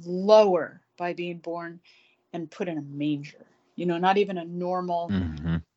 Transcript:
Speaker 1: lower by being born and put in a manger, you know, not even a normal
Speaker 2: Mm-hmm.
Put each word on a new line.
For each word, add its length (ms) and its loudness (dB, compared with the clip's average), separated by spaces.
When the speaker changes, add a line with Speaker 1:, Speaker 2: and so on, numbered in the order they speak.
Speaker 1:
lower 760 6
by 160 -4
being 260 -8
born 400 -10
and 180 -8
put 200 -8
in 80 -6
a 40 -6
manger, 640 -6
you 100 -6
know, 120 0
not 200 2
even 200 0
a 80 -8
normal 640 -4
Speaker 2:
Mm-hmm. 480 -4